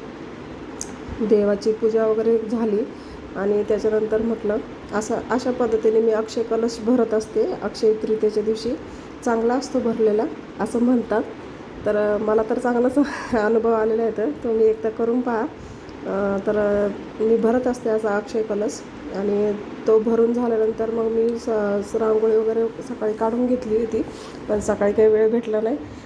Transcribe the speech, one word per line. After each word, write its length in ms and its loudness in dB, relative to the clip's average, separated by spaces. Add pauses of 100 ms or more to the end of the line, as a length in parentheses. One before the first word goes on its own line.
(1200)
देवाची 500 2
पूजा 360 0
वगैरे 300 2
झाली. 400 -2 (580)
आणि 280 0
त्याच्यानंतर 580 0
म्हटलं, 360 -2 (360)
असं, 220 -2 (140)
अशा 220 0
पद्धतीने 480 2
मी 120 4
अक्षय 320 0
कलश 420 -2
भरत 280 2
असते 400 0 (100)
अक्षय 300 2
तृतीयेच्या 500 0
दिवशी. 320 -2 (500)
चांगला 280 2
असतो 260 -2
भरलेला 440 2 (360)
असं 200 -2
म्हणतात, 440 2 (600)
तर, 100 2
अ, 220 2
मला 320 2
तर 100 0
चांगलाच 360 2
<laughs> 400 0
अनुभव 360 2
आलेला 320 2
आहे, 140 0
तर 120 0
तुम्ही 360 2
एकदा 240 2
करून 320 0
पहा. 240 -2 (600)
अ, 320 -2 (100)
तर, 100 2
अ, 680 0
मी 140 4
भरत 300 2
असते 220 -2
असा 260 0
अक्षय 260 -2
कलश 400 -2 (340)
आणि 380 0 (340)
तो 120 8
भरून 340 4
झाल्यानंतर 580 0
मग 120 0
मी 260 2
स-, 640 0
स-, 40 -2
रांगोळी 400 4
वगैरे 460 0
सकाळी 320 -4
काढून 340 0
घेतली 300 0
होती, 240 0 (480)
पण 100 0
सकाळी 340 2
काही 140 6
वेळ 240 6
भेटला 300 0
नाही 160 0 (280)